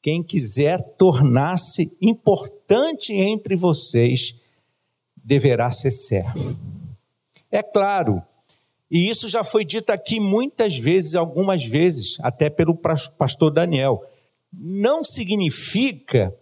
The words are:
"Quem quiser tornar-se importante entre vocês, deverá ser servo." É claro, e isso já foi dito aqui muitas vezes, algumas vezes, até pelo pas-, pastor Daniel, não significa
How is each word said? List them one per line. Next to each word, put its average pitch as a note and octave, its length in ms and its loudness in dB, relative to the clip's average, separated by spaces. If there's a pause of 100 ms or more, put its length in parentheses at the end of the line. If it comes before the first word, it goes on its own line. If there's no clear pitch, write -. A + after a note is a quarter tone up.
"Quem E3 200 -2
quiser C#3+ 560 0 (180)
tornar-se D3+ 1040 2
importante A3+ 1120 0
entre G3+ 420 0
vocês, B2+ 840 0 (800)
deverá B2 540 2
ser C3 200 -2
servo." - 680 -4 (920)
É G#3 120 0
claro, G3 600 0 (680)
e F3 200 2
isso A3+ 200 -4
já G#3+ 140 -2
foi G#3+ 220 -2
dito F#3 260 -4
aqui G#3+ 300 -4
muitas G#3 560 0
vezes, D#3 400 0
algumas E3+ 480 0
vezes, C#3+ 560 0
até B2+ 280 0
pelo E3 280 0
pas-, D#3+ 320 -2
pastor D#3 420 0
Daniel, C#3+ 500 0 (520)
não G3+ 500 -2
significa F3+ 1400 -2